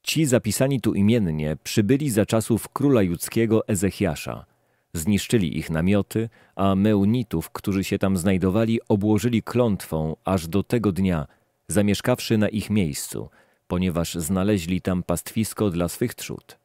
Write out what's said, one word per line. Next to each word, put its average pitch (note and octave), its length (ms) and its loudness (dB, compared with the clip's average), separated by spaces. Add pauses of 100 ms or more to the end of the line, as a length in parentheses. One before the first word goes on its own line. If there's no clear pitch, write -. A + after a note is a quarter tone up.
Ci D#3 220 0
zapisani B2+ 560 2
tu G#2+ 120 0
imiennie E2+ 680 2
przybyli C3+ 460 2
za G2+ 160 2
czasów A2 440 0
króla C#3 320 2
judzkiego G#2+ 680 0
Ezechiasza. F2 800 -2 (480)
Zniszczyli F#2+ 640 0
ich D#2 120 -6
namioty, G2 600 0 (260)
a G2 200 2
Meunitów, G2+ 760 2
którzy G2 340 -2
się G2 160 -2
tam F#2+ 180 0
znajdowali, F#2+ 600 0 (100)
obłożyli G#2+ 540 2
klątwą F2 720 -2 (100)
aż F#2 220 0
do F#2+ 160 0
tego G#2+ 280 0
dnia, F2 360 0 (400)
zamieszkawszy G#2 680 0
na G#2 120 2
ich G#2 200 -4
miejscu, D2+ 600 -2 (380)
ponieważ F2 480 -2
znaleźli F#2 680 -2
tam F2+ 220 -2
pastwisko G#2 680 -4
dla E2+ 200 -2
swych - 240 -6
trzód. - 520 -14